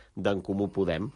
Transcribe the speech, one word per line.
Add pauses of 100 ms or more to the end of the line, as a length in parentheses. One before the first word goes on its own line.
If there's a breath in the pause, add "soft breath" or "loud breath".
(140 loud breath)
d'En
Comú
Podem.